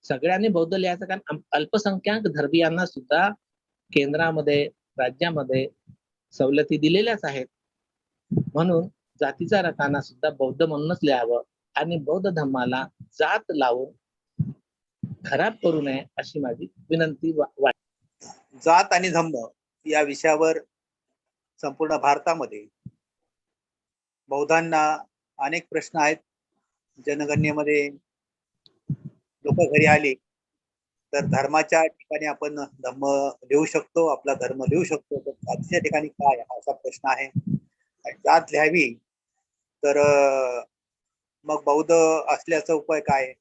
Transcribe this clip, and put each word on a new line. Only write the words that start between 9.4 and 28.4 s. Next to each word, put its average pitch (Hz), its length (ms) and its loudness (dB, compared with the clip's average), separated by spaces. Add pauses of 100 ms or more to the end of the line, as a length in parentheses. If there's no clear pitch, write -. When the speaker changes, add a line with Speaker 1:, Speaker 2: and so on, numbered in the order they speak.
Speaker 1:
रकाना 143 400 -2
सुद्धा - 280 -6
बौद्ध 135 340 -2
म्हणूनच 156 400 -2
लिहावं 123 400 0 (320)
आणि 160 220 -2
बौद्ध 175 320 -2
धर्माला 131 580 -2 (140)
जात 160 380 -2 (100)
लावून 131 420 0 (1300)
खराब 180 280 -2 (100)
करू 160 180 2
नये, 139 240 -6 (120)
अशी 147 220 -10
माझी 139 280 -6 (220)
विनंती 160 420 -2
वा-, 143 320 -2
वाटते. - 640 -4 (380)
Speaker 2:
जात 180 280 6
आणि 180 160 2
धम्म 156 380 -2 (380)
या 151 160 0
विषयावर 156 560 2 (1040)
संपूर्ण 151 360 -4
भारतामध्ये 143 680 0 (1600)
बौद्धांना 156 760 0 (340)
अनेक 147 320 -4
प्रश्न 160 300 -4
आहेत. 151 180 2 (920)
जनगणनेमध्ये 147 840 0 (1600)